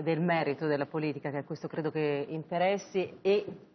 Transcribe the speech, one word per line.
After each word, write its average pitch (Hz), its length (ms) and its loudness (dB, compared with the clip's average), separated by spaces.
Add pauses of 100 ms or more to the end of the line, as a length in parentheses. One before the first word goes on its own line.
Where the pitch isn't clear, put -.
del 160 180 2
merito 160 480 2
della 143 180 2
politica, 151 440 -4
che 139 80 -4
a 139 80 -4
questo 156 240 -8
credo 156 220 -4
che 147 360 0
interessi, 180 920 0
e 202 240 4 (300)